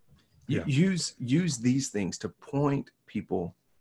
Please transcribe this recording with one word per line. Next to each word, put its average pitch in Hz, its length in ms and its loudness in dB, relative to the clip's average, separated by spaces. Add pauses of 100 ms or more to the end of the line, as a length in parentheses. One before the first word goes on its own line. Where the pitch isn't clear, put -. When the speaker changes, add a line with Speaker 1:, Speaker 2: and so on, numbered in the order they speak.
(480)
Speaker 1:
U-, - 100 2
Speaker 2:
Yeah. - 80 -2
Speaker 1:
use, 170 540 2
use 143 380 2
these 127 320 2
things 98 300 -4
to 104 100 -6
point 139 600 -2 (140)
people 90 500 -4 (260)